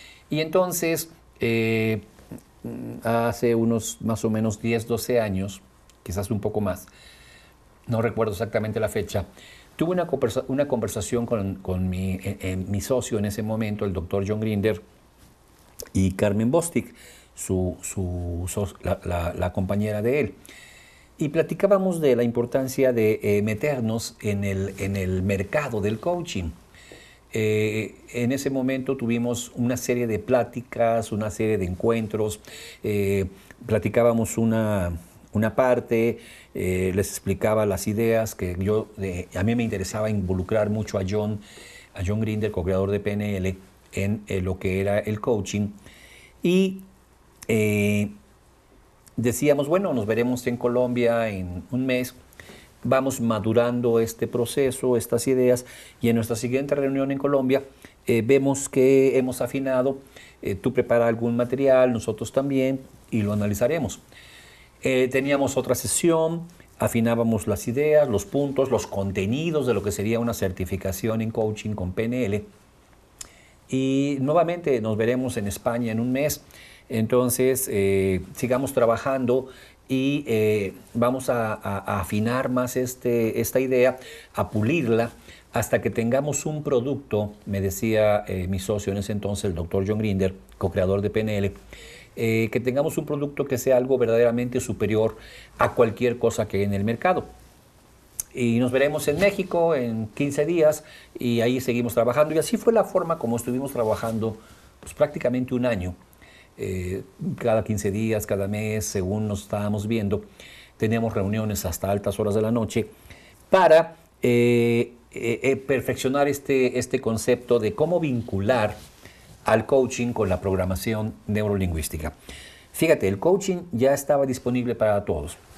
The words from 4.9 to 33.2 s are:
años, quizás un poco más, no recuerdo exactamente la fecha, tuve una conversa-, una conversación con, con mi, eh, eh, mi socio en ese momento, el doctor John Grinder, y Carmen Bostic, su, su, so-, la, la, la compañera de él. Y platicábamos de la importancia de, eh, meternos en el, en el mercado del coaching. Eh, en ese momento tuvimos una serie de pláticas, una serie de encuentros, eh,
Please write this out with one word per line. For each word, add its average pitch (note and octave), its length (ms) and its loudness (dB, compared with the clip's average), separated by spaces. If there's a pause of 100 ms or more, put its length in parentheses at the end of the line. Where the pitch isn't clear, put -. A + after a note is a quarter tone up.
años, G2+ 440 -2 (400)
quizás G2 280 -6
un G#2 100 -2
poco G#2 200 -2
más, G2 260 -4 (1000)
no A2+ 160 0
recuerdo A2 300 0
exactamente G#2+ 480 -4
la G#2+ 80 0
fecha, G2+ 380 -4 (500)
tuve E3 160 0
una F3 140 0
conversa-, B2+ 420 -2
una C#3+ 200 0
conversación A#2 580 -2
con, G2 300 -2
con F#2 320 -4
mi, F#2 260 -2
eh, G2 260 -6
eh, F#2 160 -4
mi F#2 240 -4
socio A#2+ 380 -2
en G#2 60 0
ese G#2+ 180 -4
momento, G#2+ 420 -4
el F#2+ 80 -2
doctor G2 340 -2
John G#2+ 140 -2
Grinder, G#2+ 400 0 (1120)
y F#2+ 200 2
Carmen G#2 380 2
Bostic, E3 440 0 (400)
su, F#2 480 -2
su, F2 680 -6
so-, G2+ 200 -4 (140)
la, - 220 -4
la, F2 300 -4
la F2+ 180 -2
compañera G#2 500 -2
de C3 180 2
él. G#2+ 140 -4 (840)
Y D3 120 -2
platicábamos F3 680 2
de C3+ 140 4
la A#2 80 4
importancia B2+ 680 0
de, A2 300 2
eh, G#2 200 2
meternos A2+ 800 -2
en G2+ 220 -2
el, G2 340 -2
en G2 180 -2
el F#2 260 0
mercado A2 580 -2
del G#2+ 180 -2
coaching. E3+ 520 -4 (840)
Eh, G#2+ 640 0 (160)
en A#2+ 200 0
ese C#3 180 -2
momento C3 460 -2
tuvimos A#2 580 -2
una A#2+ 220 0
serie B2 300 0
de G#2+ 120 0
pláticas, A#2 960 0
una G#2+ 180 -2
serie G#2+ 280 0
de F#2+ 80 -2
encuentros, G#2+ 760 -2 (420)
eh, G2+ 440 0 (400)